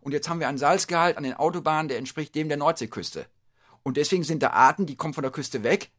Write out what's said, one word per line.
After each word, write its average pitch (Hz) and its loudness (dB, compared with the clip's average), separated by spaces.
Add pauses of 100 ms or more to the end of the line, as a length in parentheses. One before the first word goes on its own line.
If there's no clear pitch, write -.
Und 143 -6
jetzt 147 -2
haben 165 -4
wir 139 0
einen 139 -4
Salzgehalt 170 2
an 147 -8
den 131 -4
Autobahnen, 160 0
der 127 -2
entspricht 131 -8
dem 156 -2
der 147 -2
Nordseeküste. 110 -2 (640)
Und 135 -2
deswegen 165 2
sind 156 0
da 131 2
Arten, 165 6
die 135 -8
kommen 156 -4
von 151 -6
der 135 -4
Küste 131 -6
weg 135 0